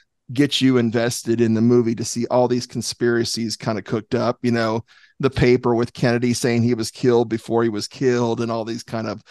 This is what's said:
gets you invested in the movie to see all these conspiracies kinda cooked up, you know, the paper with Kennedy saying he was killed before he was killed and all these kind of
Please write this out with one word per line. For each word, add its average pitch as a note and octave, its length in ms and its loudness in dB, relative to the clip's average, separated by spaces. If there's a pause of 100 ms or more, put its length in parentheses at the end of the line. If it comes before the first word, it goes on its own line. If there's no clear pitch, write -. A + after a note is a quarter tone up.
(320)
gets C#3 280 0
you C3 160 4
invested A#2 640 0
in A2+ 140 4
the A2 60 2
movie A#2+ 360 4
to A#2 80 -6
see A#2 240 -6
all B2 180 2
these A#2+ 180 -2
conspiracies A#2 920 -4
kinda G#2+ 260 -6
cooked - 320 -6
up, A2+ 280 -2
you A#2+ 100 0
know, A2+ 320 -2 (340)
the C3+ 120 0
paper B2 440 2
with A#2+ 200 -2
Kennedy A#2+ 380 0
saying A#2 300 0
he A#2+ 120 2
was A2 180 -6
killed A#2+ 360 2
before A2+ 360 -2
he A#2 40 2
was G#2 200 -6
killed A#2+ 520 0
and A#2 120 -4
all A2+ 120 -4
these A2+ 200 -10
kind A2 240 -8
of G#2 120 -8 (100)